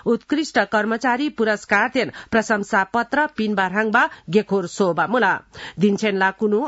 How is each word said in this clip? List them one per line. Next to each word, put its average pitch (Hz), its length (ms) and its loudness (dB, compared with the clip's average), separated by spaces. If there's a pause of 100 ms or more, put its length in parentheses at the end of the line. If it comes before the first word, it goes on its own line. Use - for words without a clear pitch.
उत्कृष्ट 277 520 -2 (140)
कर्मचारी 240 560 0 (120)
पुरस्कार 214 540 0
थेन 220 180 -2 (180)
प्रशंसा 208 640 0
पत्र 269 340 0 (100)
पिनबा 208 320 0
राङबा 220 400 2 (220)
गेखोर 196 380 0
सोबा 170 380 0
मुला। 202 280 2 (440)
दिनछेन 202 400 2
ला 190 140 2
कुनु 214 360 0